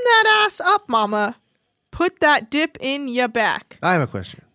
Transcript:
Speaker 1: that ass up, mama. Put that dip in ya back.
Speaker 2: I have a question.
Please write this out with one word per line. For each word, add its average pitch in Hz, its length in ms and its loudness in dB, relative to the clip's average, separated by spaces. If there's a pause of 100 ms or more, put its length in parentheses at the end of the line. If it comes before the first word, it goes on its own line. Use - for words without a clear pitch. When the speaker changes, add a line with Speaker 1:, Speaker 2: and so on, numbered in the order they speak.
Speaker 1:
that 440 400 4
ass - 140 -4
up, 403 300 0
mama. 214 460 0 (560)
Put 359 300 -4
that 294 280 2
dip 302 300 -2
in 277 280 -6
ya 247 200 -2
back. 220 560 -2
Speaker 2:
I 175 100 2
have 165 80 2
a 123 60 -2
question. - 340 -12 (140)